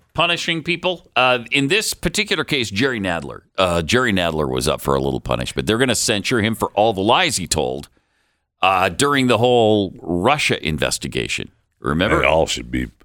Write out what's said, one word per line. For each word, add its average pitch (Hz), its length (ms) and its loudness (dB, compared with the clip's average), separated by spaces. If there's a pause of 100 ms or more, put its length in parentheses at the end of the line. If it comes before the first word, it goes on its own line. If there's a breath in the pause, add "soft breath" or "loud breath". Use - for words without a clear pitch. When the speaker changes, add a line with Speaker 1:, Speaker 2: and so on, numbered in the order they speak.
(160)
Speaker 1:
punishing 165 480 -2
people. 175 520 -4
Uh, 127 240 4 (120)
in 139 160 2
this 202 260 0
particular 175 500 -2
case, 127 280 -2
Jerry 120 280 -2
Nadler. 80 420 -4 (180)
Uh, 87 240 2
Jerry 117 280 2
Nadler 80 380 0
was 64 180 -2
up 69 140 0
for 69 140 0
a 67 40 2
little 67 220 -2
punishment. 64 460 -4
They're 110 100 2
gonna 127 160 2
censure 104 480 0
him 110 140 0
for 101 160 -2
all 107 220 2
the 95 80 -2
lies 135 360 2
he 90 80 -4
told, 71 420 -2 (760)
uh, 95 260 4
during 135 380 0
the 120 100 4
whole 110 640 4
Russia 104 640 0
investigation. 67 840 -4 (280)
Remember? 80 420 0
Speaker 2:
They 67 60 0
all 76 200 4
should 60 240 -8
be 64 180 -4 (160)